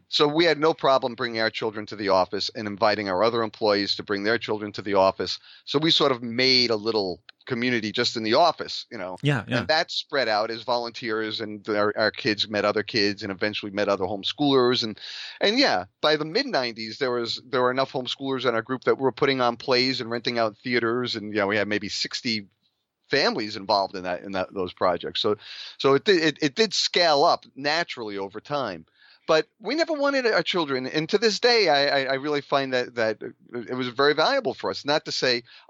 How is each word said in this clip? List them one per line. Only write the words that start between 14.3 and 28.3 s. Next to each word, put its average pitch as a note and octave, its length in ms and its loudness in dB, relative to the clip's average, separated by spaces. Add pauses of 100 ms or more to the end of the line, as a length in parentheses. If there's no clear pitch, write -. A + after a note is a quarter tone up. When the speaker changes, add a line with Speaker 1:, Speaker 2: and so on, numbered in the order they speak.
Speaker 1:
And, A2 160 -6 (440)
and G#3 160 2
yeah, B2+ 260 2 (160)
by D#3 160 4
the D3+ 80 -2
mid G3 220 -2
nineties, A#2 520 -4
there C3 120 0
was, A#2+ 360 -4
there B2+ 140 -2
were B2 120 4
enough C3+ 200 0
homeschoolers C3 560 -4
in A#2 60 0
our A2+ 80 0
group B2+ 220 -6
that - 120 4
were C3 160 0
putting C3+ 300 2
on A#2+ 160 2
plays B2+ 420 0
and A2+ 100 -6
renting A#2+ 280 -4
out A2 260 0
theaters. A#2+ 520 0
And, G#2 180 -8
you G#2+ 60 2
know, G2 80 2
we G#2 100 2
had G2+ 100 0
maybe G#2 220 -2
sixty - 560 -6 (640)
families C#3 460 0
involved G2 380 0
in F#2 100 -8
that, F2+ 180 -4
in G2 100 -10
that, F#2 220 -2
those F2+ 180 -4
projects. F2 480 -2
So, G#2 160 0 (420)
so C3+ 160 4
it C3+ 100 2
did, F3+ 180 4
it, D3+ 180 0
it D3+ 140 -2
did G#3+ 200 0
scale D#3+ 500 2
up B2 200 2 (100)
naturally C3+ 640 -4
over G2 220 -8